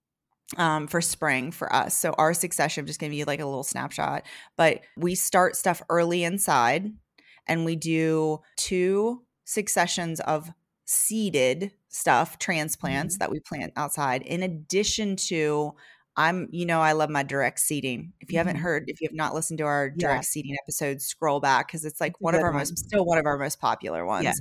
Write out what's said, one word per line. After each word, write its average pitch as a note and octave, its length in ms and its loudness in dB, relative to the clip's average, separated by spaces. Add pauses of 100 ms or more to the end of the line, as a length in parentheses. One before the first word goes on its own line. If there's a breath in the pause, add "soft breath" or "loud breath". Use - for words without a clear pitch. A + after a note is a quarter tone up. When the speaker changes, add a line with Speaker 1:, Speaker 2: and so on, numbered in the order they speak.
(580)
Speaker 1:
um, D#3 300 2
for E3+ 140 0
spring C#3+ 500 0
for - 220 -4
us. - 240 2
So D#3+ 200 0
our D#3 160 4
succession, D#3+ 520 -2
just D3+ 140 -8
gonna D3+ 120 -6
give D3 80 -4
you, D3 60 -4
like, C#3+ 140 -2
a D3+ 60 -6
little C#3 180 -4
snapshot, - 640 -4 (320 loud breath)
but D#3+ 240 4 (140 soft breath)
we F3 200 0
start F3+ 400 4
stuff F3 340 0
early E3+ 340 2
inside E3+ 720 2 (540 soft breath)
and E3 180 2
we E3 100 0
do D#3+ 640 0 (140 soft breath)
two G3 680 0 (220)
successions F3 760 0
of D#3 300 -2 (340)
seeded F3+ 840 0 (180)
stuff, D3+ 500 2
transplants D#3 760 -2
Speaker 2:
Mm-hmm. G3 40 -4
Speaker 1:
that - 120 -2
we D#3 80 -4
plant - 360 -8
outside, C#3 460 -2
in F3 220 -4
addition F#3+ 720 -2
to, D3+ 580 0 (420 soft breath)
I'm, E3+ 360 2
you F3 140 -4
know, E3 140 2
I D#3 140 6
love D#3 160 2
my C#3+ 140 0
direct C3+ 360 -2
seeding. C#3 600 -4
If - 100 -16
you E3 60 0
haven't E3+ 200 0
Speaker 2:
Mm-hmm. D3 60 -4
Speaker 1:
heard, E3 240 0
if D3+ 140 -12
you D#3+ 80 0
have D#3 60 -12
not D#3 180 -2
listened D#3+ 240 -4
to D#3 80 -2
our C#3+ 240 2
direct C#3+ 360 0
Speaker 2:
Yes. - 40 -4
Speaker 1:
seeding C#3+ 340 -6
episode, C#3 380 -2
scroll C#3+ 380 0
back, C3+ 320 2
'cause D#3 140 -8
it's, D#3 140 -8
like, D3+ 140 0
Speaker 2:
It's - 80 -20
a - 20 -2
Speaker 1:
one E3 120 2
of D#3+ 40 4
Speaker 2:
good E3 60 2
Speaker 1:
our E3+ 60 2
Speaker 2:
one. C#3+ 80 0
Speaker 1:
most, E3 180 -4
still G3+ 260 0
one E3+ 140 4
of D#3 80 2
our C#3+ 120 2
most C#3 220 -4
popular F2 460 -2
ones. G2+ 200 0
Speaker 2:
Yeah. - 160 2